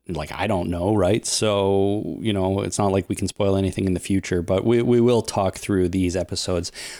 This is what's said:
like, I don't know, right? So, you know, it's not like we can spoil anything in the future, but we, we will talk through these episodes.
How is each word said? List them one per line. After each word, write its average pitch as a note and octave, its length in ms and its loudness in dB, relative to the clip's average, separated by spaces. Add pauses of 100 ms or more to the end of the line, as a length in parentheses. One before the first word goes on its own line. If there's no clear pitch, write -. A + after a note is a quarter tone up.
like, D#2 240 -6
I F#2+ 140 -6
don't F#2 220 -2
know, F2 260 0
right? G2+ 300 2
So, G2+ 960 0
you G#2+ 140 0
know, G2 260 0
it's G2+ 180 -4
not G2+ 140 2
like F#2+ 160 0
we G2+ 80 -2
can F#2+ 120 -4
spoil G2 280 0
anything F#2+ 300 0
in F#2 80 2
the E2+ 60 -2
future, F#2 420 -2
but F#2+ 240 0
we, A#2 160 4
we A#2+ 180 4
will A#2 220 4
talk G2 340 -2
through F#2 320 0
these F2+ 280 0
episodes. F2+ 540 -4 (300)